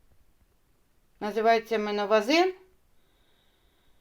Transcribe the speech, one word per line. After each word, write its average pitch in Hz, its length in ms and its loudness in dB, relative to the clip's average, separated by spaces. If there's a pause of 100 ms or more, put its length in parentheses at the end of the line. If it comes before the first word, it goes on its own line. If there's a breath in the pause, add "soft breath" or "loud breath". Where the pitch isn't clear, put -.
(1200)
Називається 220 580 0
Меновазин. 214 760 0 (1500)